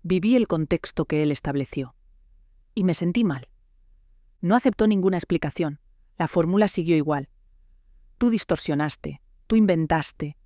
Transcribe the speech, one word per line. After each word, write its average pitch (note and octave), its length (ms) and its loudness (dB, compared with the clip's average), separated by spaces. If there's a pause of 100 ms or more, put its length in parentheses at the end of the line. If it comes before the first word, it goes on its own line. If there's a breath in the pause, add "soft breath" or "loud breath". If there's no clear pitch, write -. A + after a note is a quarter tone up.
Viví F3+ 320 2
el A#3+ 140 2
contexto D#3+ 560 -2
que D3+ 180 -2
él D3+ 80 0
estableció. C#3 640 -6 (800)
Y G#3 80 -2
me F3+ 100 2
sentí F3 300 0
mal. C#3 260 -2 (920)
No F#3 160 2
aceptó A3+ 320 2
ninguna F#3+ 280 2
explicación. D#3 640 -4 (400)
La E3 80 0
fórmula F3+ 400 2
siguió E3+ 300 0
igual. C#3+ 320 -2 (920)
Tú A#3+ 120 2
distorsionaste, D3+ 920 -4 (240)
tú A3 80 0
inventaste. E3 920 0